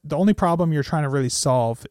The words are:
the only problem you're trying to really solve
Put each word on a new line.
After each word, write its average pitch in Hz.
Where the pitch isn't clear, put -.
the 147
only 202
problem 170
you're 143
trying 151
to 139
really 135
solve 120